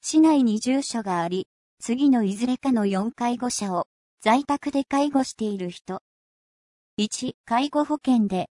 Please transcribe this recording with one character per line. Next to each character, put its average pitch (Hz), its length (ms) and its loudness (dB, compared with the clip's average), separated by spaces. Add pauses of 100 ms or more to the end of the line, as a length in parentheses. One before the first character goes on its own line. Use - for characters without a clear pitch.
市 311 200 2
内 311 220 6
に 220 160 2
住 262 240 0
所 233 220 -6
が 180 180 -2
あ 170 60 -2
り、 180 180 -4 (320)
次 262 320 2
の 240 140 4
い 196 100 0
ず 226 120 -4
れ 254 120 -2
か 269 140 -2
の 220 140 2
四 196 260 -2
介 240 240 -2
護 247 120 -4
者 202 240 -4
を 175 140 -2 (340)
在 240 240 2
宅 285 280 -4
で 277 120 0
介 285 260 0
護 277 120 2
し - 120 -6
て 220 100 -6
い 208 120 -4
る 180 140 -6
人。 185 320 -12 (920)
一、 214 480 -6
介 254 240 0
護 294 160 0
保 302 200 -2
険 240 220 2
で 185 260 -4